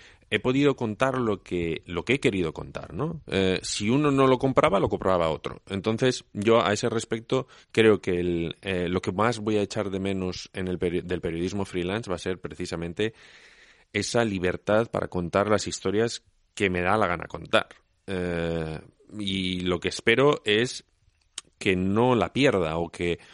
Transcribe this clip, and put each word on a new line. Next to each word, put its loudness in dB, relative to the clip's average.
he 0
podido 2
contar -2
lo 0
que, -2
lo -6
que 2
he 2
querido 0
contar, -12
¿no? -8
Eh, 2
si -4
uno 2
no 4
lo 4
compraba, 2
lo 2
compraba 2
otro. -6
Entonces, 0
yo 4
a 4
ese 0
respecto -2
creo 6
que 0
el, 0
eh, -2
lo 0
que -2
más 0
voy 0
a 2
echar -4
de -4
menos -4
en -4
el -4
peri-, 0
del -4
periodismo -4
freelance -4
va -2
a -10
ser -4
precisamente -6
esa 0
libertad 0
para -4
contar 0
las 0
historias -2
que 0
me 0
da 2
la 2
gana -4
contar. 0
Eh, -2
y -2
lo 0
que -2
espero 2
es 0
que 2
no 2
la 2
pierda 2
o -4
que, -2